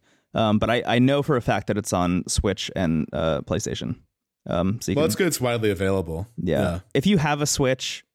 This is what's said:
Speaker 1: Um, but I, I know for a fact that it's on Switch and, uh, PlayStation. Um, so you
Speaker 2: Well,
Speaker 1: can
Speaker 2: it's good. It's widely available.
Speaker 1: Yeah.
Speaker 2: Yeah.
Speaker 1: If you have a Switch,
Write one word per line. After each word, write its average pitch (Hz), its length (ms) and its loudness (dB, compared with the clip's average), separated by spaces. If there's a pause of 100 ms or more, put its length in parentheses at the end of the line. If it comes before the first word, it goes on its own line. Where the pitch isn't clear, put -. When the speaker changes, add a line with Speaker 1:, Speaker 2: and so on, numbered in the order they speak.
(340)
Speaker 1:
Um, 110 260 2
but 107 100 2
I, 120 160 2
I 117 140 2
know 139 240 4
for 151 120 2
a 117 60 2
fact 104 260 0
that 104 100 0
it's - 140 -4
on 90 360 0
Switch - 480 -2
and, 82 380 0
uh, 80 280 0
PlayStation. - 540 -6 (520)
Um, 95 340 0
so - 100 -4
you 98 40 0
Speaker 2:
Well, 147 80 2
Speaker 1:
can 160 60 2
Speaker 2:
it's - 60 -2
good. 190 120 0
It's 151 140 -2
widely 120 300 0
available. 95 560 -2 (100)
Speaker 1:
Yeah. 76 240 0
Speaker 2:
Yeah. 90 180 0 (140)
Speaker 1:
If 135 120 0
you 202 120 6
have 147 240 0
a 147 60 2
Switch, - 680 -2